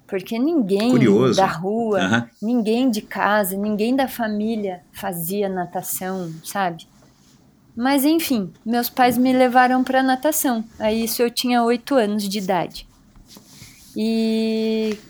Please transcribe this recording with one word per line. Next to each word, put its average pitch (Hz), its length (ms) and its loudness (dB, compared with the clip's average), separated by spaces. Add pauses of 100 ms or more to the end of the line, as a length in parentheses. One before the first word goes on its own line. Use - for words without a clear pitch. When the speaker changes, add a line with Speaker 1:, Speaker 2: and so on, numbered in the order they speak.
Speaker 1:
porque 202 320 -6
ninguém 233 720 4
Speaker 2:
Curioso. 131 220 4
Speaker 1:
da 190 120 4
rua, 190 600 -2
Speaker 2:
Aham. 196 240 0 (120)
Speaker 1:
ninguém 233 480 0
de 208 120 -2
casa, 196 540 0
ninguém 214 400 -2
da 269 120 0
família 208 840 -6
fazia 190 560 -4
natação, 180 960 -6
sabe? 180 440 -6 (880)
Mas 262 280 0
enfim, 277 480 0 (120)
meus 240 260 -2
pais 247 280 2
me 254 140 4
levaram 254 520 4
pra 262 180 2
natação. 262 680 0 (100)
Aí 220 260 0
isso 226 180 -2
eu 240 80 2
tinha 247 340 0
oito 240 320 0
anos 208 320 0
de 196 100 -4
idade. 180 500 -4 (1040)
E 220 1160 -2